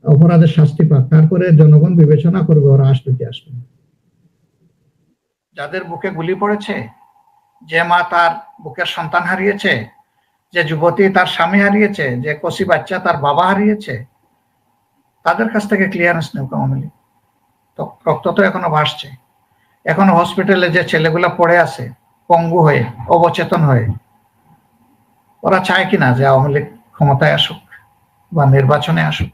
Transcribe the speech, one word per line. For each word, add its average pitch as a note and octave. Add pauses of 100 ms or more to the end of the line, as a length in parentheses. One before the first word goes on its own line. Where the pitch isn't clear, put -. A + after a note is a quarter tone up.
অপরাধের D#3+
শাস্তি D#3
পাক, C3
তারপরে E3
জনগণ D3+
বিবেচনা D#3+
করবে D3+
ওরা C3+
আসবে C3
কি B2
আসবে A#2+
না। B2 (1900)
যাদের D3+
বুকে E3+
গুলি E3
পড়েছে, G3+ (800)
যে D#3+
মা F3
তার E3+
বুকের E3
সন্তান E3+
হারিয়েছে, F#3 (580)
যে F3
যুবতী E3+
তার F#3
স্বামী F3+
হারিয়েছে, G3+
যে D3
কচি F3
বাচ্চা F3
তার F3+
বাবা D#3+
হারিয়েছে, G3 (1160)
তাদের F#3+
কাছ G#3+
থেকে G3
ক্লিয়ারেন্স F3
নেই C3+
আওয়ামী C3+
লীগ। D#3 (880)
তো - (160)
রক্ত D#3
তো F#3+
এখনো F#3
ভাসছে, D3+ (760)
এখনো F3+
হসপিটালে F3+
যে E3+
ছেলেগুলা E3
পড়ে E3+
আছে B2 (380)
পঙ্গু E3+
হয়ে, C#3+ (240)
অবচেতন E3+
হয়ে, B2 (1600)
ওরা F#3+
চায় F#3+
কিনা D3+
যে B2+
আওয়ামী C3+
লীগ D3 (260)
ক্ষমতায় C#3+
আসুক - (760)
বা D3+
নির্বাচনে C#3
আসুক? D#3